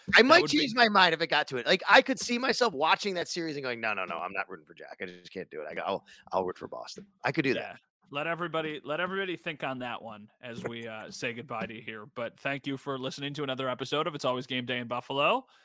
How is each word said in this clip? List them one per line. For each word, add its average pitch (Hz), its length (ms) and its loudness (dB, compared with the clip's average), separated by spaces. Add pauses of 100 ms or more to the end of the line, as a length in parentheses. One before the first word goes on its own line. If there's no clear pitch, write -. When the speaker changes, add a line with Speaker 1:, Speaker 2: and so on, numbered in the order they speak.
(160)
Speaker 1:
I 202 60 12
Speaker 2:
that 247 60 8
Speaker 1:
might 330 140 10
Speaker 2:
would - 100 2
be 302 80 4
Speaker 1:
change 277 160 2
my 240 140 8
mind 185 240 8
if 160 80 0
it 165 60 0
got 151 220 2
to 131 80 -2
it. 117 80 -4
Like, 180 220 4
I 233 140 10
could 262 180 0
see 240 180 -2
myself 240 360 2
watching 180 420 2
that 170 120 -4
series 165 300 -4
and 143 60 -6
going, 120 180 -4
"No, 110 120 0
no, 95 120 -2
no, 85 120 -6
I'm 87 160 -6
not 95 160 -4
rooting 82 160 -14
for 85 80 -20
Jack. 78 280 -16
I 95 40 -8
just 90 260 -14
can't 90 180 -10
do 76 120 -10
it. 76 80 -8
I 82 60 -12
go, 85 100 -6
I'll, 95 200 -2 (260)
I'll 95 140 2
root 90 120 -6
for - 120 -10
Boston." - 360 -12 (200)
I 139 80 0
could 156 100 0
do 131 120 2
that. - 40 -2
Speaker 2:
Yeah. 98 160 -8 (360)
Let 147 160 -4
everybody, 160 560 -4
let 151 180 -4
everybody 185 340 -4
think 156 280 -8
on 131 160 -4
that 120 220 -8
one 107 280 -14 (120)
as 120 220 -10
we, 117 240 -8
uh, 110 240 -10
say 120 220 -6
goodbye 117 320 -6
to 113 80 -10
you 110 80 -12
here. 110 240 -12 (100)
But 117 240 -6
thank 139 280 -4
you 135 100 -2
for 135 200 -6
listening 139 380 -6
to 147 80 -4
another 131 260 -2
episode 147 380 -2
of 151 80 -4
It's - 100 -6
Always 127 220 0
Game 127 180 -2
Day 123 140 -2
in 120 80 -6
Buffalo. 143 580 0 (200)